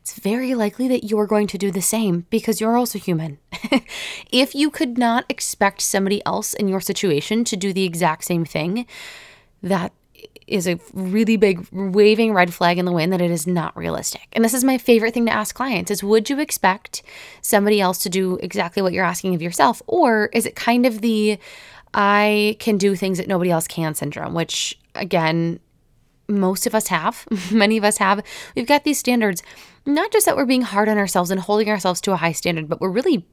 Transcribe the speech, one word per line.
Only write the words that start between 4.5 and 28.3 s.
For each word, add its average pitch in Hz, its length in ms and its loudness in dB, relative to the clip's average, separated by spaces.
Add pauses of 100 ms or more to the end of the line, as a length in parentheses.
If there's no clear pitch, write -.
you 285 160 0
could 247 280 -4
not 240 320 0
expect - 520 -2
somebody 196 440 0
else 196 280 -4
in 208 140 -2
your 190 140 0
situation 196 640 0
to 220 100 -4
do 196 160 -2
the 190 140 0
exact 165 380 0
same 170 220 0
thing, 175 400 -4 (760)
that 180 320 -2 (540)
is 180 200 -2
a 170 120 -2 (120)
really 202 460 0
big 190 340 2
waving 208 600 4
red 180 200 4
flag 175 240 2
in 180 80 0
the 180 60 0
wind 175 220 2
that 180 80 0
it 175 100 2
is 160 140 -2
not 170 320 -2
realistic. - 560 -6
And 226 100 2
this 233 100 2
is 247 100 0
my 262 140 2
favorite 233 360 4
thing 233 140 0
to - 40 0
ask - 240 -2
clients 214 360 -4
is, 202 120 -4
"Would 214 260 2
you 277 100 -2
expect - 640 -2 (380)
somebody 208 380 4
else 185 200 0
to 196 100 -4
do 185 320 -2
exactly 180 400 -4
what 185 100 0
you're 185 120 -2
asking 180 320 -2
of 156 60 -4
yourself?" 220 460 2
Or 233 460 2
is 226 120 2
it - 100 -8
kind 240 300 2
of 220 160 0
the, 214 360 0 (560)
"I 208 680 2
can 214 180 0
do 196 180 2
things 190 220 -2
that - 100 -6
nobody 180 240 0
else 165 160 0
can" 156 260 -4
syndrome, - 400 -6
which, - 440 -4 (180)
again, 165 640 -2 (680)
most 190 380 0
of 214 100 -2
us 214 120 0
have, 180 380 -4 (140)
<laughs> 180 120 -8
many 214 260 4
of 202 60 0
us 208 140 2
have. 202 260 2 (320)